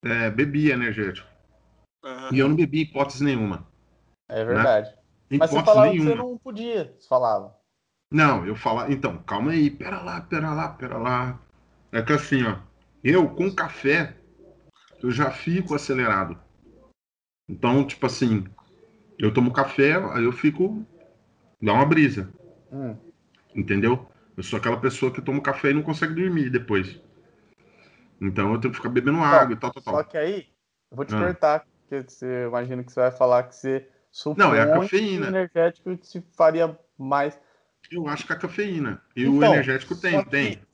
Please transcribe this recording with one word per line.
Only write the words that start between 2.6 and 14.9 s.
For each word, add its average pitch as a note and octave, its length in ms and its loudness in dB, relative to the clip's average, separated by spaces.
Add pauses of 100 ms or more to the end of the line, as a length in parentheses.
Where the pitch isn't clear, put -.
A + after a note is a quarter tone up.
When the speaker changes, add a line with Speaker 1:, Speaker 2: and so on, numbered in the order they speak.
Speaker 1:
hipótese C#3 420 -4
nenhuma. G#2+ 440 -2 (600)
Speaker 3:
É B2 120 -6
Speaker 1:
Né? A2 60 -2
Speaker 3:
verdade. A2+ 440 2 (420)
Mas D#3 200 2
você - 80 0
Speaker 1:
Hipótese D#3 60 0
Speaker 3:
falava G#3+ 260 8
que F#3 80 2
você D#3 60 2
Speaker 1:
nenhuma. D#3 180 0
Speaker 3:
não B3 140 -8
podia, A3 640 -8
você - 80 -20
falava. A2 480 0 (560)
Speaker 1:
Não, C3+ 340 4
eu G#2+ 100 -4
falava, A#2 360 -2
então, B2 320 -4
calma A2 280 -2
aí, D3+ 180 2
pera F3+ 320 -10
lá, F3 200 -8
pera D#3 320 -4
lá, D#3 160 -6
pera B2+ 280 -12
lá. B2 420 -2 (520)
É A#2 100 -2
que A#2+ 120 0
assim, C#3+ 300 0
ó, G#2 140 -2 (460)
eu D#3+ 260 4
com F#3+ 240 -2
café, D#3+ 640 -2 (840)